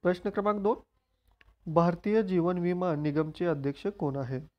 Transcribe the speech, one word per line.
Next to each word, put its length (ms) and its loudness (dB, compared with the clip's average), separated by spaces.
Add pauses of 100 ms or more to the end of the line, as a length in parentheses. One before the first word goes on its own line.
प्रश्न 280 0
क्रमांक 320 0
दोन, 160 2 (960)
भारतीय 500 4
जीवन 340 2
विमा 380 0
निगमचे 500 -2
अध्यक्ष 420 -2
कोण 280 -4
आहे? 240 -4 (200)